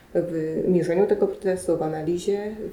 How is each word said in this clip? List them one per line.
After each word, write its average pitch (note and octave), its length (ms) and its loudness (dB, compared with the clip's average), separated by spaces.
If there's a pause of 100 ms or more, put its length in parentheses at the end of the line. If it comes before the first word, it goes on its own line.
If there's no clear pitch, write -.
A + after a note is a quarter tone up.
(140)
w D#3+ 540 -2
mierzeniu F3+ 400 4
tego G3+ 200 2
procesu, F#3 500 0
w E3 40 -2
analizie, F3 760 -2 (160)